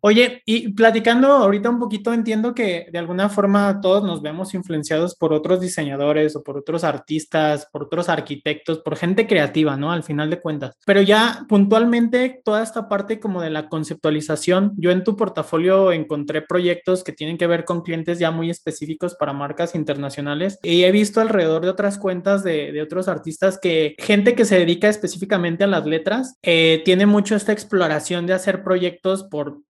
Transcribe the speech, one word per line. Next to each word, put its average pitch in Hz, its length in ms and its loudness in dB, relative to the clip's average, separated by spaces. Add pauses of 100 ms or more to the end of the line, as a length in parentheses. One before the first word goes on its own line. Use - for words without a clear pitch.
Oye, 233 440 2
y 226 280 -2
platicando 226 560 4
ahorita 208 400 4
un 240 100 0
poquito, 214 340 -4
entiendo 226 400 -2
que 180 380 -4
de 170 80 -6
alguna 180 280 -2
forma 202 540 2
todos 190 220 2
nos 170 180 -4
vemos 160 320 -8
influenciados 165 600 -2
por 160 180 0
otros 165 260 2
diseñadores 151 760 0
o - 80 -10
por 143 140 -10
otros 156 260 -6
artistas, 151 880 -2
por 147 120 -8
otros 170 240 -4
arquitectos, 156 720 -4
por 156 160 -6
gente 190 320 0
creativa, 151 500 2
¿no? 143 140 -4
Al 170 120 -4
final 151 260 -4
de 170 100 -4
cuentas. 151 360 -8 (100)
Pero 202 160 6
ya 214 480 4
puntualmente 233 960 2
toda 214 180 0
esta 220 240 -8
parte 202 320 -4
como 185 220 -6
de 160 80 -6
la 156 180 -6
conceptualización, 156 1080 -2
yo 175 140 2
en 180 120 2
tu 202 140 0
portafolio 185 760 2
encontré 151 520 -4
proyectos 180 600 -2
que - 80 -10
tienen 160 260 -8
que 170 100 0
ver 170 180 0
con 170 160 -4
clientes 170 380 -6
ya 165 120 2
muy 165 200 -4
específicos 160 640 -8
para 143 180 -4
marcas 143 400 -6
internacionales 147 880 -6
y 170 220 4
he 185 80 6
visto 208 280 2
alrededor 175 440 2
de 180 60 0
otras 196 280 -2
cuentas 190 460 -2
de, 151 280 -2
de 151 100 -6
otros 175 260 -4
artistas 180 520 -2
que 160 380 0
gente 214 380 2
que 233 100 4
se 190 140 4
dedica 170 280 2
específicamente 185 760 -2
a 202 40 2
las 170 180 0
letras, 190 580 -4
eh, 165 420 4
tiene 185 220 4
mucho 208 280 2
esta 202 160 -2
exploración 175 760 -2
de 185 60 2
hacer 185 300 -2
proyectos 185 600 -2
por 147 360 -8 (100)